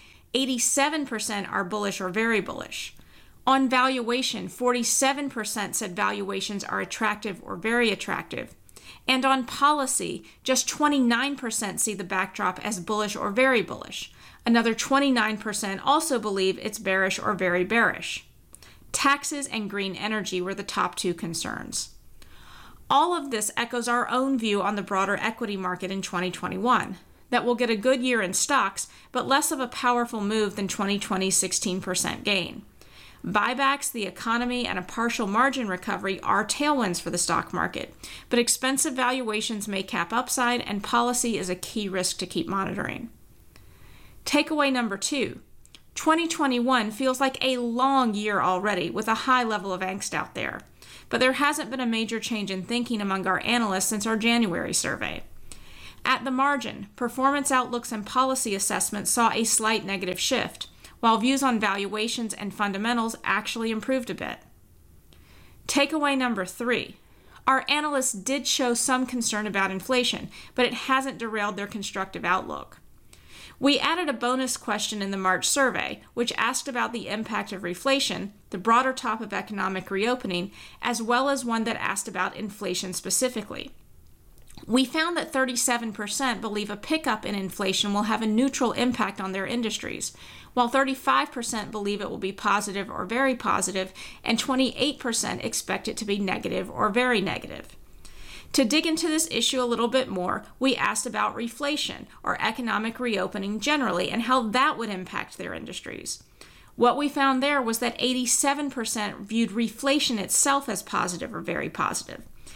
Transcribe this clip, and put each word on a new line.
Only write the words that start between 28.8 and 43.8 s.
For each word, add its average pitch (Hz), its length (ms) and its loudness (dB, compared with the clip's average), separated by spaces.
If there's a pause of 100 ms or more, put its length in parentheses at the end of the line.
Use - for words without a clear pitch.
but 233 160 -2
less 277 240 4
of 285 80 -2
a 254 80 -2
powerful 240 540 0
move 208 340 2
than 202 120 -2
twenty 196 300 0
twenty 190 320 0
sixteen 185 520 0
percent - 420 -2
gain. 196 400 -2 (600)
Buybacks, 254 680 2
the 208 160 -4
economy, 240 580 0
and 185 140 -2
a - 20 -4
partial 226 460 0
margin 247 400 2
recovery 190 540 -2
are 202 220 4
tailwinds 233 560 2
for - 120 -6
the 175 80 -2
stock - 340 0
market, - 400 -2 (340)
but 240 120 2
expensive 262 560 0
valuations 226 720 -2
may 196 160 -2
cap 175 280 -4
upside, 240 500 0
and 202 220 -4
policy 240 540 2
is 180 120 -4
a 180 60 -2
key 202 320 -4
risk 185 300 -2
to 190 80 -4
keep - 220 -2
monitoring. - 640 -4 (1120)